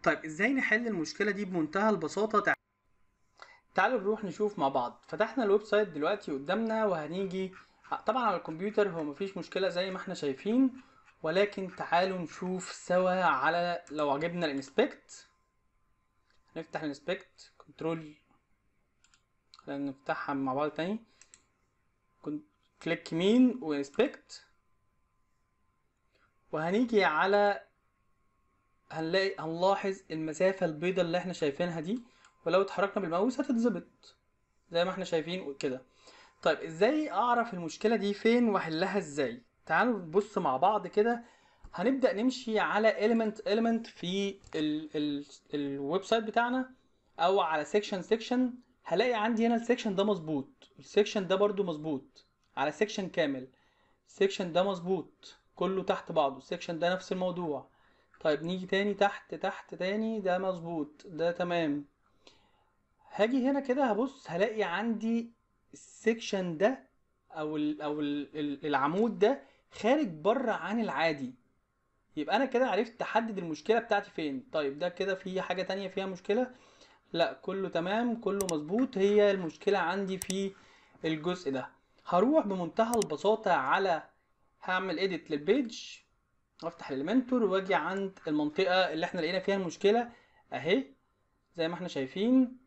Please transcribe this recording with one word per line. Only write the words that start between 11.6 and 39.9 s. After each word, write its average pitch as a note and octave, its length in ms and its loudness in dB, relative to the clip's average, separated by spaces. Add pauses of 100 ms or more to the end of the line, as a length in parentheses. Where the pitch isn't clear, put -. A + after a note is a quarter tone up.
تعالوا F#3 420 0
نشوف F3+ 540 -6
سوا F3+ 520 2
على، E3 680 2
لو D3 200 0
عجبنا E3+ 340 0
الانسبكت، - 840 -2 (1300)
هنفتح D#3+ 260 -10
الانسبكت - 760 -8
كنترول، D#3+ 580 -8 (1400)
خلينا C#3 320 -8
نفتحها C#3+ 460 -6
مع C3+ 180 -2
بعض D3 180 0
تاني، F#3+ 280 -4 (1200)
كن-، D3 200 -8 (420)
كليك E3 300 -4
يمين A3 480 4
وانسبكت، D3+ 840 -2 (2000)
وهنيجي G3 520 2
على، G3 580 4 (1300)
هنلاقي، F3 480 -2
هنلاحظ F#3 580 0 (140)
المسافة D#3+ 540 0
البيضاء F3 400 0
اللي E3+ 120 -2
احنا F3+ 160 -4
شايفينها E3 460 -2
دي، G#3 240 -6 (420)
ولو F3 160 4
اتحركنا G3 400 -2
بالماوس F#3+ 380 0
هتتظبط - 760 -2 (560)
زي E3+ 140 2
ما F#3 60 -2
احنا F#3 120 -6
شايفين E3 500 -4
كده. B3+ 280 -4 (600)
طيب D#3+ 160 4
ازاي G#3+ 540 0
اعرف A#3 420 2
المشكلة F3+ 420 0
دي G3+ 180 0
فين A#3 360 4
واحلها F3+ 480 0
ازاي؟ C#3+ 440 -2 (240)
تعالوا G3 340 2